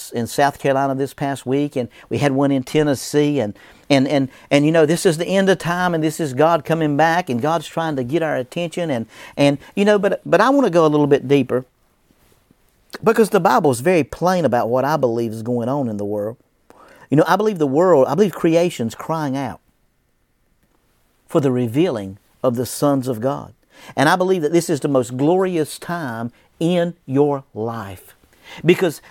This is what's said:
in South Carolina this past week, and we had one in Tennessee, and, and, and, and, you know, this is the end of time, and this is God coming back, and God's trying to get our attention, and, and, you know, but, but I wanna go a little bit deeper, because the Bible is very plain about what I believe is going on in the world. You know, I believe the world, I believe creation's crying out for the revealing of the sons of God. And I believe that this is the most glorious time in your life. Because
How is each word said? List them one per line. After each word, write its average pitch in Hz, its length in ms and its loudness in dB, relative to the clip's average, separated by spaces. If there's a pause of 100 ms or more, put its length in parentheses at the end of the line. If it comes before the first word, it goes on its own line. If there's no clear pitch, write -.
(120)
in 117 140 -4
South 139 320 0
Carolina 135 360 0
this 131 200 -4
past 139 320 -6
week, 143 300 -2
and 120 120 -2 (220)
we 117 80 -2
had 143 140 2
one 139 180 2
in 135 120 0
Tennessee, 147 760 0
and, 104 160 -6 (320)
and, 139 180 4
and, 135 220 0 (220)
and, 143 160 4
you 156 40 4
know, 165 140 4
this 165 220 0
is 160 100 2
the 170 80 -6
end 190 240 2
of 190 80 4
time, 175 380 -2
and 160 100 0
this 156 160 -4
is 139 140 -4
God 156 320 2
coming 160 280 0
back, 165 360 0
and 120 100 -2
God's 156 260 -2
trying 160 300 -6
to 131 80 -4
get 151 180 -2
our 147 140 -2
attention, 165 540 -6
and, 117 160 -4 (280)
and, 143 220 2 (200)
you 196 100 2
know, 208 120 4
but, 190 280 -2
but 170 160 4
I 247 80 4
wanna 277 180 2
go 165 160 4
a 156 80 2
little 147 140 2
bit 139 200 0
deeper, 131 380 0 (1400)
because 220 280 4
the 202 100 2
Bible 160 300 4
is 117 100 0
very 160 240 2
plain 175 400 -2
about 117 240 0
what 127 160 0
I 156 140 0
believe 117 340 -2
is 113 100 -10
going 120 280 -2
on 139 180 -2
in 107 80 -6
the 101 80 -6
world. 104 320 -6 (720)
You 135 80 2
know, 156 100 6
I 170 100 4
believe 214 220 -2
the 156 80 2
world, 147 420 4
I 135 60 -2
believe 190 200 2
creation's 165 600 0
crying 151 440 -6
out 113 220 -8 (1700)
for 170 120 0
the 135 100 2
revealing 123 680 -2 (260)
of 127 100 0
the 123 100 -4
sons 139 440 -2
of 117 120 -6
God. 135 320 -6 (440)
And 139 120 2
I 170 60 4
believe 185 280 0
that 147 100 0
this 170 180 0
is 151 80 0
the 156 80 -4
most 131 300 0
glorious 170 600 0
time 120 540 -8 (300)
in 170 340 0 (100)
your 139 380 0 (100)
life. 107 640 -10 (500)
Because 170 460 2